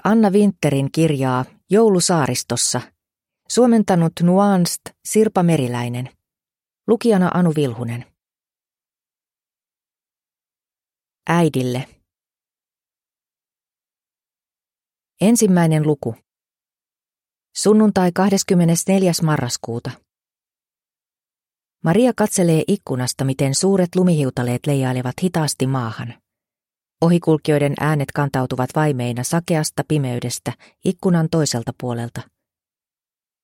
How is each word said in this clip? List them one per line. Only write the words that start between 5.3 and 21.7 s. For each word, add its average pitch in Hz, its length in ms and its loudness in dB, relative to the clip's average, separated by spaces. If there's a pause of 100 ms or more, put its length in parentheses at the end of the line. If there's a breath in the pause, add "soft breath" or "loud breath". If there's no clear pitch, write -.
Meriläinen. 123 680 -2 (800)
Lukijana 202 460 2
Anu 175 220 2
Vilhunen. 120 500 -4 (3250)
Äidille. 131 600 0 (3250)
Ensimmäinen 175 680 4
luku. 139 280 -2 (1400)
Sunnuntai, 202 540 4
kahdeskymmenesneljäs 185 1120 2
marraskuuta. 127 680 -4 (1900)